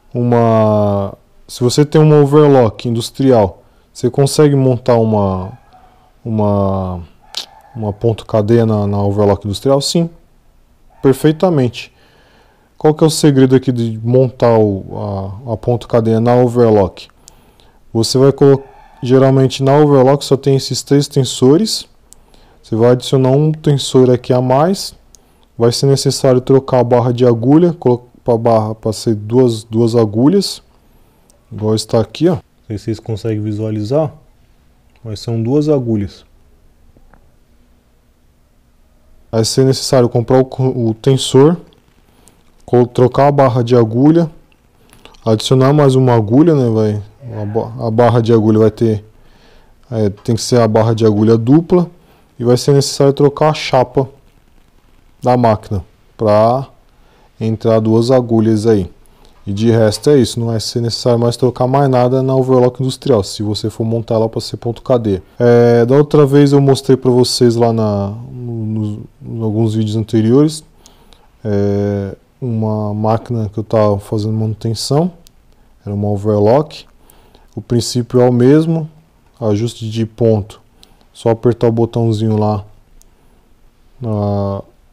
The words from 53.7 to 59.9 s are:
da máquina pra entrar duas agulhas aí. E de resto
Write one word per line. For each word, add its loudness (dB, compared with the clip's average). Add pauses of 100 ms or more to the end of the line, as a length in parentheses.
da 0
máquina -2 (360)
pra 0 (720)
entrar 0
duas 0
agulhas 0
aí. 0 (560)
E -8
de 0
resto 0